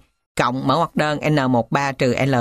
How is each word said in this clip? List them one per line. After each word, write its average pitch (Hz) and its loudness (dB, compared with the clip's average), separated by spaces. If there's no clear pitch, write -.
cộng 131 -2
mở 135 2
ngoặc 165 -2
đơn 151 0
N 139 2
một 117 0
ba 139 0
trừ 131 0
L 135 0